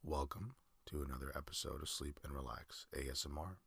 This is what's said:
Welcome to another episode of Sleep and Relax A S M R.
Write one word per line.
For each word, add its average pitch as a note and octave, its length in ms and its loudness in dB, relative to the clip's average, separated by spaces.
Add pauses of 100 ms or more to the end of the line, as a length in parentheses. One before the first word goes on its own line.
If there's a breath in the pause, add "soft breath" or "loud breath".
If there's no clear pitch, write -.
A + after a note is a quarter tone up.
Welcome D#2 500 2 (320)
to D2+ 160 0
another C2+ 320 0
episode C2+ 480 0
of D2+ 60 -2
Sleep - 340 0
and D2 100 -4
Relax C2 540 -4 (100)
A C2+ 140 2
S C2 180 2
M C#2+ 80 -2
R. F2+ 200 -2 (100)